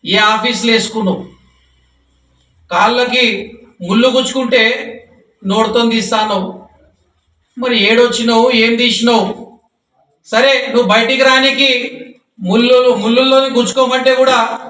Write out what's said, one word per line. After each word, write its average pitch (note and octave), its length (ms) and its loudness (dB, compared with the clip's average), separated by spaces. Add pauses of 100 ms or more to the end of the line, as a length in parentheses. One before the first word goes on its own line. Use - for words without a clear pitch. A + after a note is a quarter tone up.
ఏ F#3+ 120 0
ఆఫీసులు A3 540 0
వేసుకున్నావు? A3 580 -2 (1400)
కాళ్ళకి A#3 840 0 (280)
ముళ్ళు G#3+ 260 2
గుచ్చుకుంటే A#3+ 560 0 (800)
నోటితో A3 440 0
తీస్తా A3 280 -2
అన్నావు, G#3+ 500 -6 (880)
మరి A#3+ 260 -2
ఏడొచ్చినావు, A#3 680 2
ఏం A3+ 240 2
తీసినావు? A3+ 840 -2 (680)
సరే, B3+ 440 0
నువ్వు A3 200 0
బయటికి A#3+ 340 0
రానికి C4+ 460 2 (680)
ముళ్ళు, A#3+ 560 2
ముళ్ళుల్లోని C4 540 2
గుచ్చుకోమంటే B3+ 680 0
కూడా C4 220 2 (320)